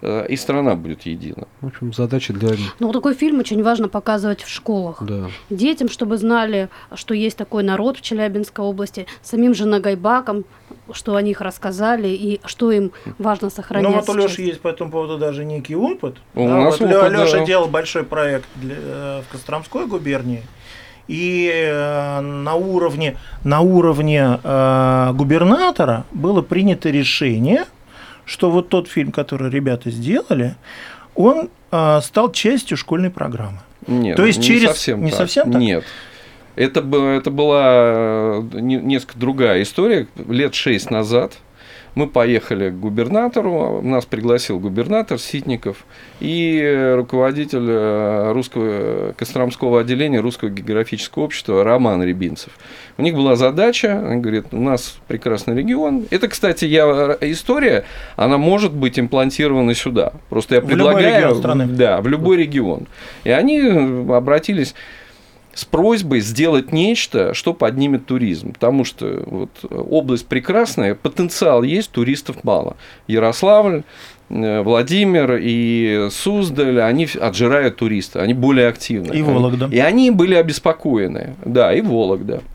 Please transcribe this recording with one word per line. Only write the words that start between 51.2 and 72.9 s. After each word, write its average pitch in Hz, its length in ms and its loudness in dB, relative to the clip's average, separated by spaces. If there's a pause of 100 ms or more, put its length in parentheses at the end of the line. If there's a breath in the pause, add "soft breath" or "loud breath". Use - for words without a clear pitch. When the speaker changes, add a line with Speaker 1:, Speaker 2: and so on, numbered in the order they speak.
Speaker 1:
общества 104 420 0
Роман 113 380 4
Рябинцев. 90 480 -4 (460 loud breath)
У - 40 -2
них 165 140 2
была 139 200 4
задача, 202 720 2
он 120 120 -2
говорит: 107 300 -2
"У 117 100 -4
нас 127 460 -2
прекрасный 117 480 -4
регион". 254 560 -2
Это, 196 180 -2
кстати, 175 360 -2
я, 147 560 2
э, 147 100 -2
история, 220 520 0 (340 loud breath)
она 131 200 2
может 185 360 2
быть 135 260 -2
имплантирована 131 720 0
сюда. 113 400 -2 (160)
Просто 110 260 0
я 120 60 6
Speaker 4:
В 127 80 -6
любой 135 60 4 (200)
Speaker 1:
предлагаю, 196 280 4
Speaker 4:
регион 123 160 4
страны. 135 260 0
Speaker 1:
да, 123 360 4
в 107 60 0
любой 160 300 2
регион. 139 500 0 (380 loud breath)
И 107 60 2
они, 254 280 4
э, 135 540 2
обратились 143 640 0 (800 loud breath)
с - 120 -12
просьбой 170 560 2
сделать 135 500 0
нечто, 160 640 0
что - 200 -4
поднимет 131 520 0
туризм. 113 480 -2
Потому 127 320 0
что - 400 -6
вот, 95 240 -8 (200)
э, - 60 -10
область 131 520 0
прекрасная, 131 680 0
потенциал 165 680 0
есть, 170 280 -2
туристов 127 540 -2
мало. 101 320 0 (300 loud breath)